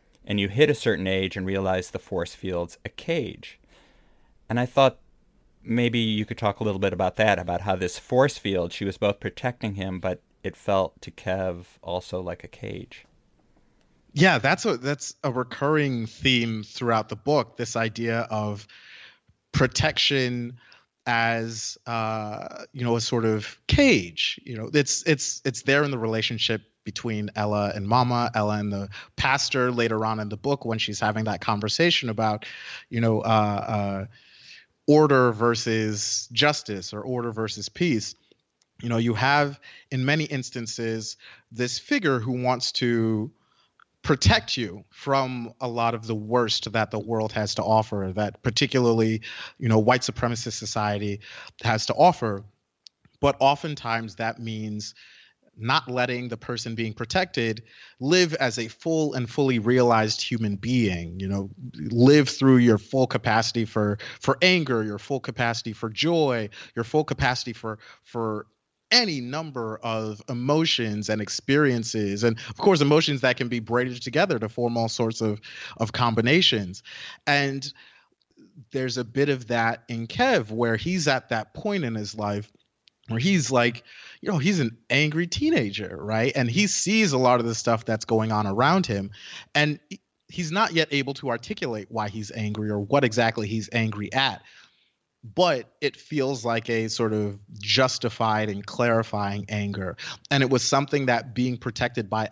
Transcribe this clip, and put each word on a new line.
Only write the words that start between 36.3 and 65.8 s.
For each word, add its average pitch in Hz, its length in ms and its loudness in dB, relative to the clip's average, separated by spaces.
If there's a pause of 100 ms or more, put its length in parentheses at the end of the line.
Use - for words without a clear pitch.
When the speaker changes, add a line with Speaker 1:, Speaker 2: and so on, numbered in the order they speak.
Speaker 2:
justice 120 640 0
or 104 80 -10
order 120 320 -6
versus 107 360 -6
peace. 151 460 0 (640)
You 120 80 -8
know, 117 100 0
you 117 160 2
have, 139 440 2 (320)
in 127 140 -2
many 151 220 2
instances, 117 880 -6 (340)
this 123 260 -4
figure 165 440 0
who 123 200 -4
wants 123 320 0
to 113 600 0 (680)
protect - 540 2
you 101 340 -6
from 127 720 -2
a 131 60 -6
lot 117 300 0
of 110 100 -10
the 113 80 -2
worst 110 560 0
that 107 220 0
the 107 80 -4
world 110 320 0
has 107 240 -2
to - 80 -2
offer, 107 500 0
that 101 300 -4
particularly, 113 800 2 (360)
you 120 100 -2
know, 110 120 6
white 120 220 4
supremacist 120 500 -4
society 104 640 -4 (440)
has 110 240 0
to - 80 -2
offer. 117 500 4 (760)
But 143 220 4
oftentimes 131 760 0
that 117 240 -4
means 107 560 -8 (640)
not 127 320 0
letting 123 380 -2
the 113 80 -8
person 117 380 -8
being 110 180 -4
protected 117 680 -2 (360)
live 160 360 2
as 123 240 0
a 113 100 -4
full 156 460 -2
and 123 140 -2
fully 131 300 2
realized 113 640 4
human 110 360 -2
being, 95 640 0
you 95 80 -6
know, 98 220 -4 (280)
live 123 520 6
through 131 300 6
your 117 180 8
full 131 300 0
capacity 113 580 0
for, 104 320 -2 (240)
for - 220 2
anger, 147 420 4
your 104 140 -6
full 135 200 -6
capacity 117 540 -4
for 113 160 -8